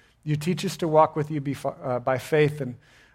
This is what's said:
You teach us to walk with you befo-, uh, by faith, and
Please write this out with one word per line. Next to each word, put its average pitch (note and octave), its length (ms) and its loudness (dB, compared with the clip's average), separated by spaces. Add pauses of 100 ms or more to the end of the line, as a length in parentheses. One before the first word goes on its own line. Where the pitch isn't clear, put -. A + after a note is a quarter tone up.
(240)
You D3+ 120 -2
teach D#3+ 300 -2
us - 120 -6
to F3 100 -2
walk D#3 280 6
with D3+ 160 -4
you D3+ 100 -4
befo-, C#3 420 -6
uh, B2+ 160 -2
by B2+ 180 0
faith, D3+ 440 2
and B2 140 -6 (400)